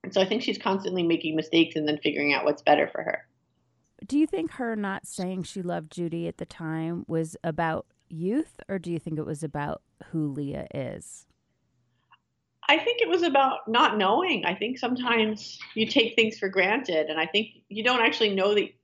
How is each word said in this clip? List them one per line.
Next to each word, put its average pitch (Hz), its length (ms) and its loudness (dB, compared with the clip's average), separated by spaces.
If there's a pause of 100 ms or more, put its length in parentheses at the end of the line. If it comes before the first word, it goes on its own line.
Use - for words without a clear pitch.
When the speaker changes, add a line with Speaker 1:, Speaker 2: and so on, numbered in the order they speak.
Speaker 1:
And 190 100 -12
so 196 80 4
I - 20 6
think 196 180 -2
she's - 140 -2
constantly 190 460 -2
making 165 340 0
mistakes 160 400 2
and 151 100 0
then 151 120 0
figuring 147 340 0
out - 120 0
what's 147 180 0
better 147 240 6
for - 160 -8
her. - 240 -6 (800)
Speaker 2:
Do 285 120 0
you 302 80 4
think 330 260 -4
her 233 240 -4
not 196 300 -4
saying 185 380 -6
she - 180 -8
loved 170 280 -6
Judy 170 380 -4
at - 80 -8
the 156 80 -8
time 160 640 -6
was 160 340 -2
about 160 440 -2 (220)
youth, 190 600 -4
or 190 100 -4
do 170 140 -6
you 165 60 -2
think 160 200 -6
it 156 60 -4
was 147 180 -6
about 147 400 -6 (300)
who 156 160 0
Leah 143 440 -6
is? - 540 -10 (1400)
Speaker 1:
I 302 100 6
think 480 220 0
it 440 80 2
was 339 140 4
about 269 440 4
not 226 300 4
knowing. 220 480 2
I 180 100 0
think 233 240 -4
sometimes 233 800 0 (160)
you 220 120 2
take 226 280 2
things 220 240 2
for 190 100 -2
granted, 190 600 2
and 156 100 -2
I 160 80 2
think 214 220 0 (200)
you 208 140 -6
don't 247 200 4
actually 220 320 2
know 196 200 4
that. 208 140 2 (160)